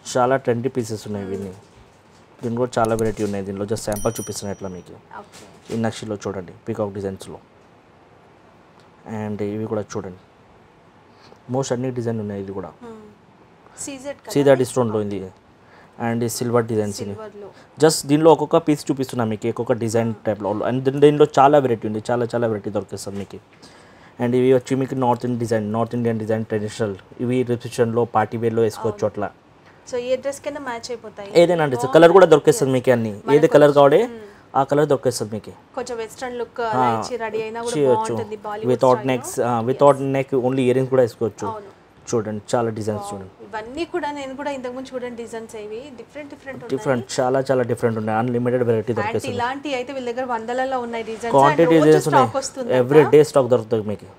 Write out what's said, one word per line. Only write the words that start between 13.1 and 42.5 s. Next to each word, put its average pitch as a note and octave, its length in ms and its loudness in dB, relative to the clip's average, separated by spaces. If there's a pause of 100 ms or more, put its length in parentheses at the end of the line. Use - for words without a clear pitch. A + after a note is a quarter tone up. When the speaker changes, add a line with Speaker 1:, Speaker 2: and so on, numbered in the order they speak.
Speaker 2:
సీజెడ్ C#4 380 -12
కదా? - 120 -16
Speaker 1:
సీజెడ్ C#3 360 6
స్టోన్‌లో A2+ 340 0
ఉంది. G2+ 140 -6 (880)
And A#2 140 -2 (160)
సిల్వర్ A#2+ 340 0
డిజైన్స్ G#2 340 -4
ఇవి. G2 100 -10
Speaker 2:
సిల్వర్‌లో. - 340 -16 (340)
Speaker 1:
just D#3+ 160 4 (120)
దీనిలో D#3 240 6
ఒక్కొక్క D3 220 0 (120)
పీస్ D3 220 0
చూపిస్తున్నా B2+ 420 -2
మీకు, A#2 220 -4
ఒక్కొక్క A#2 300 -2
డిజైన్ A2+ 280 0
Speaker 2:
Hmm. G#2+ 160 -14
Speaker 1:
టైప్‌లో. G2+ 220 -2 (180)
And B2 180 -2
దీని-, C#3+ 200 2
దీనిలో D3 200 8 (120)
చాలా C#3+ 280 8
వెరైటీ A2+ 240 -2
ఉంది. G#2+ 200 -6
చాలా A#2+ 240 0
చాలా A#2+ 180 0
వెరైటీ G#2+ 260 -6
దొరికేస్తుంది G2 460 -10
మీకు. F#2+ 140 -18 (840)
And B2 140 0
ఇవి B2+ 180 4
వచ్చి B2 240 0
మీకు C3+ 240 -4
నార్త్ A#2+ 220 0
ఇండియన్ B2 180 -2
డిజైన్, A2 320 0
నార్త్ A2+ 220 -2
ఇండియన్ A#2 240 0
డిజైన్ A2 280 -2
ట్రెడిషనల్. G#2 460 -4 (280)
ఇవి B2 140 0 (120)
రిసెప్షన్లో, A#2 520 0 (140)
పార్టీ A2 260 0
వేర్‌లో A2+ 240 0
వేసుకోవచ్చు G#3 380 -4
Speaker 2:
అవును. G#2+ 80 0
Speaker 1:
అట్లా. G2+ 160 -6 (640)
Speaker 2:
So C4 40 -8 (140)
ఏ C4 140 0
డ్రెస్కైనా C#4+ 420 -8
మ్యాచ్ A#3 280 -10
అయిపోతాయి. A3 360 -16 (120)
Speaker 1:
ఏదైనా E3+ 280 4
డ్రెస్. B2 140 -2
Speaker 2:
బాగుంది. - 120 0
Speaker 1:
కలర్ E3+ 220 10
కూడా F3+ 160 10
దొరికేస్తుంది D3 380 4
Speaker 2:
Yes. C3 60 2
Speaker 1:
మీకు B2+ 200 2
అన్నీ. A2 160 -2
Speaker 2:
మనకు C#3 240 2
Speaker 1:
ఏది D#3+ 180 6
కలర్ D3 240 8
కావాడే C#3+ 240 8
Speaker 2:
Hmm. A#3 160 -8 (400)
Speaker 1:
ఆ C3+ 40 2 (100)
కలర్ D3 200 2
దొరికేస్తుంది B2 440 -2
మీకు. G2 160 -14 (260)
Speaker 2:
కొంచెం B3 240 -10
వెస్ట్రన్ B3 380 -10
లుక్ A#3 260 -8
Speaker 1:
ఆ, - 80 -2
Speaker 2:
అలా G#3+ 100 2 (120)
ఇచ్చి A3 180 -6 (100)
రెడీ A3 220 -4
అయినా A3+ 180 -10
కూడా A#3+ 140 -4
Speaker 1:
చేయొచ్చు. A3 340 2
Speaker 2:
బాగుంటుంది A2+ 320 -6
బాలీవుడ్ D#3 300 -4
Speaker 1:
Without B2+ 240 4
Speaker 2:
స్టైల్‌లో. C3 160 -2
Speaker 1:
necks, B2 180 -8 (160)
ఆ, - 80 0
Speaker 2:
Yes. A2+ 140 -2
Speaker 1:
without C#3 260 6 (180)
neck C3+ 140 -2 (180)
only C3 200 0
ఇయర్ B2 120 4
రింగ్స్ C3 160 -2
కూడా B2+ 120 6
వేసుకోవచ్చు. - 480 -6
Speaker 2:
అవును. G3 220 -18 (320)
Speaker 1:
చూడండి G#2+ 320 -4 (100)